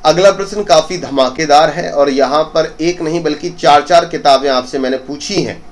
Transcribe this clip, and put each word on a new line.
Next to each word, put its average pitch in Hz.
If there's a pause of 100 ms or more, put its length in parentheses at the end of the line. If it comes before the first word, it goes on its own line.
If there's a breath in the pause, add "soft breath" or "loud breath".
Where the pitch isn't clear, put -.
अगला 180
प्रश्न 196
काफ़ी 170
धमाकेदार 143
है 165
और 143
यहाँ 139
पर 156
एक 170
नहीं 165
बल्कि 156
चार 147
चार 170
किताबें 143
आपसे 127
मैंने 127
पूछी 147
हैं। 120